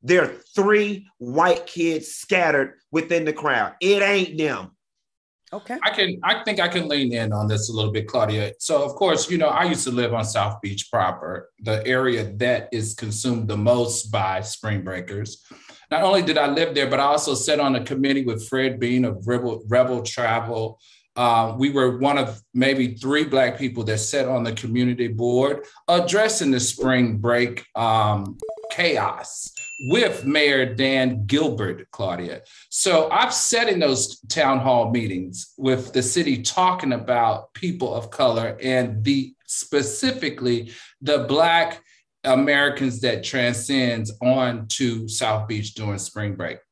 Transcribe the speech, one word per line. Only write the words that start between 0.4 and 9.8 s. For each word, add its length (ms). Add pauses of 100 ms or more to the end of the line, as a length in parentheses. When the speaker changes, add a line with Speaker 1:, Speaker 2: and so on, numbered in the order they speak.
Speaker 1:
three 520 (100)
white 480
kids 480
scattered 640 (160)
within 340
the 80
crowd. 480
It 200
ain't 360
them. 340 (800)
Speaker 2:
Okay. 320
Speaker 3:
I 80
can, 320
I 200
think 160
I 80
can 200
lean 260
in 200
on 140
this 220
a 40
little 180
bit, 160
Claudia. 520
So, 240
of 120
course, 340
you 80
know, 100
I 160
used 220